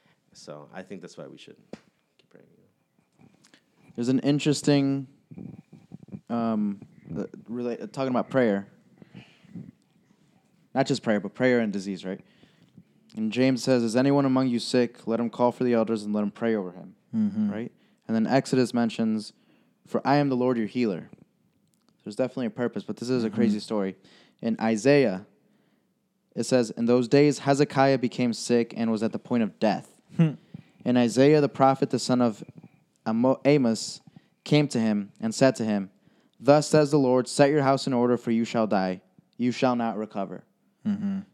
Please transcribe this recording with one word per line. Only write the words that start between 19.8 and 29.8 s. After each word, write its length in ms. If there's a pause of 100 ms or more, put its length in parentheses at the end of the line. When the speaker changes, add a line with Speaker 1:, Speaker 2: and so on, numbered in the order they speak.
Speaker 2:
"For 180
I 120
am 120
the 60
Lord 220
your 100
healer." 420 (920)
There's 120
definitely 320
a 40
purpose, 320
but 140
this 120
is 140
a 40
Speaker 3:
Mm-hmm. 80
Speaker 2:
crazy 240
story. 360 (460)
In 200
Isaiah, 640 (1080)
it 80
says, 280
"In 140
those 220
days 320
Hezekiah 580
became 360
sick 440
and 140
was 100
at 100
the 80
point 240
of 160
death. 360 (200)